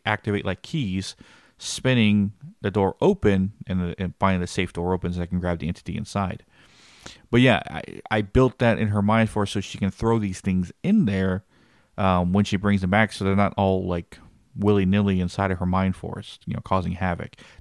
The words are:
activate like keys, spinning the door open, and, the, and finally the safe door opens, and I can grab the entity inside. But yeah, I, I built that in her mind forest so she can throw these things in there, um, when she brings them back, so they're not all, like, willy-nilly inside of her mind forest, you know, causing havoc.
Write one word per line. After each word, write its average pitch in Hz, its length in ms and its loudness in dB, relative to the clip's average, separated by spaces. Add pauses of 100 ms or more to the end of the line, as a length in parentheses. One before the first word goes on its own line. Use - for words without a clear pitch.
activate 107 400 -2
like 92 200 -6
keys, 95 520 -6 (440)
spinning 107 760 2 (280)
the 101 100 -2
door 95 280 2
open, 101 540 2 (140)
and, 92 120 -2
the, 87 220 -4
and 90 180 -6
finally 95 200 2
the 87 80 -4
safe - 260 -4
door 87 200 -2
opens, 90 240 -4
and 87 60 -4
I 87 40 -6
can 90 120 -4
grab 87 200 -2
the 76 80 -6
entity - 280 -8
inside. - 480 -6 (840)
But 120 120 4
yeah, 123 280 4
I, - 140 -10 (260)
I 110 120 2
built 123 360 2
that 117 220 2
in 107 80 0
her 104 160 0
mind 110 260 4
forest 104 240 -2
so 104 80 -2
she - 160 -12
can 95 140 -2
throw 113 260 0
these 101 240 -4
things 92 300 0 (100)
in 196 240 2
there, 95 380 0 (540)
um, 90 360 2
when 101 100 4
she 101 140 -2
brings 101 240 2
them 92 80 0
back, 104 240 2
so - 100 -6
they're 98 120 2
not 101 200 2
all, 95 300 2
like, 87 340 -6 (380)
willy-nilly 98 600 2
inside 95 320 -2
of 90 80 -4
her 92 60 -2
mind 92 300 0
forest, - 500 -14
you - 80 -6
know, - 80 -6
causing 90 320 -2
havoc. 90 420 -6 (260)